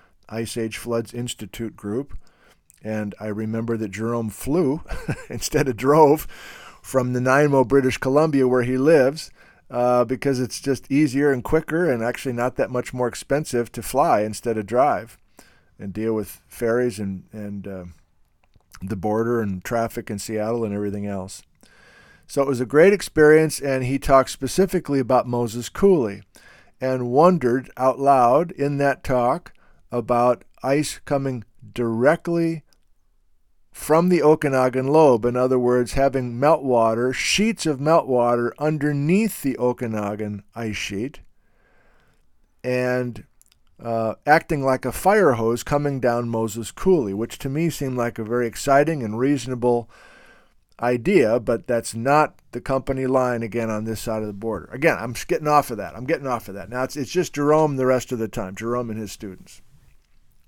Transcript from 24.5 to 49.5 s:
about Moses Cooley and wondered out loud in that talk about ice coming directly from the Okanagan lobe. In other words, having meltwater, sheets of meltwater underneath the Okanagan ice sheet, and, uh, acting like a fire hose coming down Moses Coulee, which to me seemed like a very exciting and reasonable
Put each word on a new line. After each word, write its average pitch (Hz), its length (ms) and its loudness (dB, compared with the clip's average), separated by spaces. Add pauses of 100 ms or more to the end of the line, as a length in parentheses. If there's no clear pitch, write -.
about 120 260 2
Moses 120 440 -4
Cooley 127 540 2 (580)
and 131 280 -2
wondered 135 680 4
out 127 220 2
loud 139 520 4
in 143 280 -2
that 139 240 0
talk 127 500 0 (360)
about 120 540 0 (180)
ice 143 440 -2
coming 135 400 -4 (280)
directly 156 880 0 (1080)
from 170 380 2
the 175 120 4
Okanagan 131 640 2
lobe. 139 380 6
In 120 100 0
other 127 240 2
words, 123 340 2
having 127 400 0
meltwater, 123 800 2
sheets - 520 -2
of 143 140 -2
meltwater 120 800 2
underneath 151 800 0
the 135 160 -2
Okanagan 107 840 -4 (120)
ice 113 200 -6
sheet, 107 460 -8 (1400)
and, 127 640 -2 (580)
uh, 113 300 -2 (120)
acting 143 380 2
like 131 220 0
a 123 60 -4
fire 185 420 4
hose 117 300 0
coming 143 360 -2
down 120 300 0
Moses 113 420 -4
Coulee, 143 420 2
which 110 260 -6
to 139 100 -6
me 156 200 -2
seemed 131 280 -6
like 117 200 -2
a 113 60 -6
very 120 240 -2
exciting 143 560 2
and 107 160 -4
reasonable 123 720 0 (880)